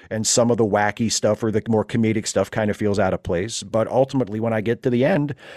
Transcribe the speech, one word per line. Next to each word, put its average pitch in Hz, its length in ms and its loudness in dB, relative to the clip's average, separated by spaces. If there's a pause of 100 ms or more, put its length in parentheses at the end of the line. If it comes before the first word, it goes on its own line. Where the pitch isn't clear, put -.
and 110 160 -4
some 120 260 4
of 110 60 2
the 113 80 4
wacky 104 460 0
stuff 107 320 0
or 110 80 0
the 104 160 0
more 107 160 2
comedic 110 440 0
stuff 98 240 0
kind 107 200 0
of 95 60 -6
feels 104 220 0
out 95 160 2
of - 80 -6
place. 101 400 -4
But 110 260 -2
ultimately, 120 500 0
when 113 140 -2
I 110 80 0
get 113 220 -2
to 131 60 0
the 123 140 2
end, 147 320 0 (220)